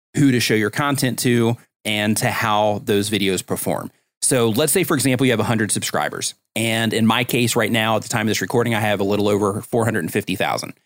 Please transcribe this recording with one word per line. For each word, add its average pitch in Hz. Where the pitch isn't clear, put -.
who 139
to 123
show 113
your 107
content 135
to 120
and 107
to 120
how 104
those 101
videos 98
perform. -
So 120
let's 139
say, 180
for 165
example, 131
you 123
have 107
a 110
hundred 107
subscribers. -
And 113
in 113
my 113
case 123
right 110
now, 113
at 107
the -
time 107
of 110
this 101
recording, 117
I 110
have 104
a 101
little 101
over 104
four 117
hundred 110
and 82
fifty 98
thousand. -